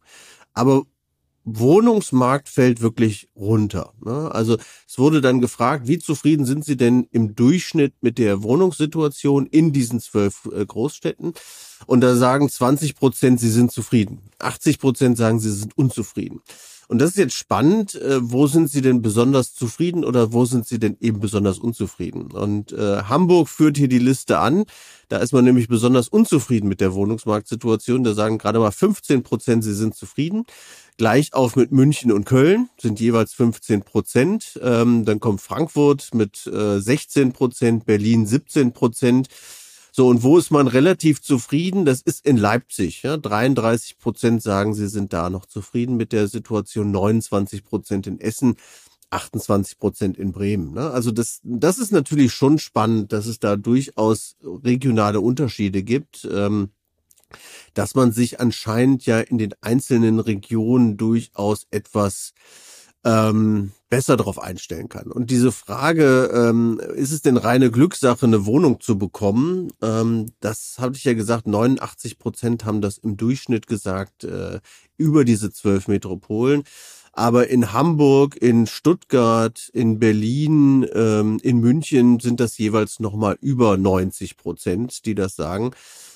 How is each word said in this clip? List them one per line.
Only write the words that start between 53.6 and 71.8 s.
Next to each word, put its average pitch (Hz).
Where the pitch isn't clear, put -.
regionale 117
Unterschiede 107
gibt, 117
ähm, 101
dass 104
man 123
sich 120
anscheinend 123
ja 113
in 117
den 107
einzelnen 117
Regionen 110
durchaus 110
etwas, -
ähm, 107
besser 131
drauf 104
einstellen -
kann. -
Und 120
diese 123
Frage, 131
ähm, 117
ist 135
es 156
denn 131
reine 120
Glückssache, 123
eine 110
Wohnung 127
zu 107
bekommen? 120
Ähm, 113
das -
hatte 127
ich -
ja 123
gesagt, 113
neunundachtzig 113